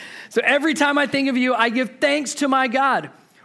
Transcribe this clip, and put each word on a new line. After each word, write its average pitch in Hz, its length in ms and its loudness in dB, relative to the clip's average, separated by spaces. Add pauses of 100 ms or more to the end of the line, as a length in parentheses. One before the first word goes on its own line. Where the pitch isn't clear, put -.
(300)
So 220 140 0
every 285 300 2
time 285 240 2
I 285 100 2
think 277 220 0
of 247 80 0
you, 254 160 2
I 233 160 2
give 247 300 -4
thanks 285 360 0
to 294 120 -2
my 262 200 2
God. 240 440 0 (340)